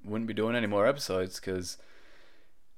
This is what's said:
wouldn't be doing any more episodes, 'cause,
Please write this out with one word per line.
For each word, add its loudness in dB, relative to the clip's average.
wouldn't -2
be -4
doing 2
any 2
more 6
episodes, 2
'cause, -4